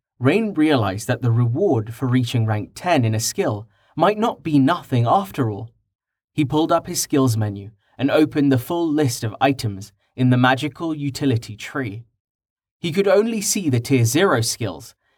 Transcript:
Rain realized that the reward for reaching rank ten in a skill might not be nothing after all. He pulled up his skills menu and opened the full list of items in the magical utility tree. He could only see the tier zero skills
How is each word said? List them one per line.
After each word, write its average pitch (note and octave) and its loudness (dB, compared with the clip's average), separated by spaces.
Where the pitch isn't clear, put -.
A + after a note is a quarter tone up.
Rain G3 2
realized B2 0
that A#2 -4
the A#2 2
reward A#2+ 0
for - -4
reaching B2 0
rank G#2+ -2
ten D#3 0
in A2 0
a A2 0
skill A2+ -4
might G#3+ 2
not A#3 -2
be D3 2
nothing C3 2
after D#3 0
all. G#2+ -10
He D3+ 0
pulled D3+ 0
up E3 0
his F3 -6
skills C3 2
menu G2+ -6
and C#3 0
opened D3 4
the C3 4
full E3+ -2
list D3 0
of G#2+ -6
items A2 -2
in B2+ 2
the B2+ 4
magical C#3 0
utility C3+ -4
tree. A#2 -8
He E3 -6
could G3 2
only G#3+ 2
see F#3+ -2
the A#2+ 2
tier B2 2
zero D3+ 2
skills G2+ -6